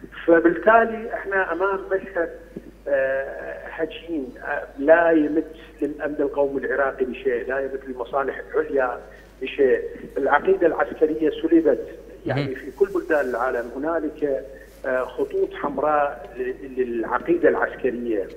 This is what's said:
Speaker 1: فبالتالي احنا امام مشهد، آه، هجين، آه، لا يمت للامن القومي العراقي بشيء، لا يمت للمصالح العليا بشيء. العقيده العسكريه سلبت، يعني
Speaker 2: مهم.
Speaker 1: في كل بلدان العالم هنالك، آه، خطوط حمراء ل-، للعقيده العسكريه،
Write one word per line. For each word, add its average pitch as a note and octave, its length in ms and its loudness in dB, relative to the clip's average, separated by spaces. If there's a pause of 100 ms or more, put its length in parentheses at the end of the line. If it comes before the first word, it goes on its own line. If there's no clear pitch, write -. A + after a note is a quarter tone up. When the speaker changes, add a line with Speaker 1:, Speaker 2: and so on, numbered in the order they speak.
(260)
Speaker 1:
فبالتالي A3 880 4
احنا F#3+ 380 -2
امام F#3+ 280 0 (120)
مشهد، F3+ 380 -2 (580)
آه، C3+ 720 -2 (120)
هجين، D#3 640 -6 (120)
آه، C#3+ 180 -4 (160)
لا E3 320 6
يمت D#3 440 2 (260)
للامن D3 380 -4
القومي C#3 460 0
العراقي C3+ 400 0
بشيء، A#2+ 420 -2
لا C3+ 120 -2
يمت C3+ 280 -6
للمصالح - 540 -4 (120)
العليا C3+ 460 0 (420)
بشيء. B2+ 400 2 (360)
العقيده E3 500 4
العسكريه D#3 600 0
سلبت، D#3+ 580 2 (380)
يعني C#3 180 0
Speaker 2:
مهم. C3+ 100 -4
Speaker 1:
في C3+ 180 -12
كل - 240 2
بلدان D3 340 0
العالم A#2+ 460 -2
هنالك، D3+ 680 -2 (420)
آه، B2+ 180 0
خطوط F#3 500 -4
حمراء C#3+ 840 0
ل-، B2+ 440 -6
للعقيده A#2+ 680 2
العسكريه، A#2 880 0